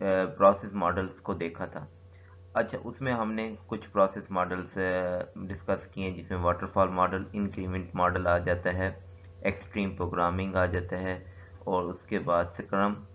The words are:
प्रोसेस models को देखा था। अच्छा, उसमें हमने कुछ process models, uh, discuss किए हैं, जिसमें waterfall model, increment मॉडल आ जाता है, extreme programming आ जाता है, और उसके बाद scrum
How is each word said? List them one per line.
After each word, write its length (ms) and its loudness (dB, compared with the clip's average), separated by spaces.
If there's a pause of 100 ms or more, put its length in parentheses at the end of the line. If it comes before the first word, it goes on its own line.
प्रोसेस 720 4
models 460 0
को 140 -4
देखा 320 -6
था। 220 -10 (680)
अच्छा, 220 0
उसमें 340 -4
हमने 440 -2 (120)
कुछ 180 -6
process 460 2
models, 460 -2
uh, 400 0 (200)
discuss 560 -4
किए 140 -4
हैं, 80 -6
जिसमें 220 -6
waterfall 500 2
model, 460 2
increment 600 -4
मॉडल 300 2
आ 120 4
जाता 320 0
है, 340 -2 (420)
extreme 440 -2
programming 680 0
आ 100 4
जाता 300 -2
है, 300 -4 (400)
और 180 2
उसके 340 -4
बाद 380 2
scrum 400 0 (180)